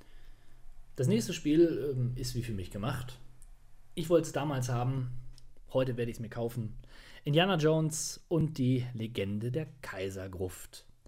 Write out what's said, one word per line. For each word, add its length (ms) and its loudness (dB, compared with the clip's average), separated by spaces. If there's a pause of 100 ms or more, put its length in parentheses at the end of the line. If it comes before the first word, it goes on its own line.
(960)
Das 120 2
nächste 260 2
Spiel, 600 4
ähm, 200 0
ist 200 -4
wie 80 0
für 100 -4
mich 180 -4
gemacht. 460 -4 (760)
Ich 140 -4
wollte 180 6
es 60 -8
damals 360 0
haben, 420 0 (600)
heute 240 2
werde 140 0
ich's 80 -8
mir 100 -6
kaufen. 480 -4 (460)
Indiana 340 6
Jones 720 2
und 280 2
die 360 4
Legende 580 -2
der 160 -2 (140)
Kaisergruft. 1040 -6 (220)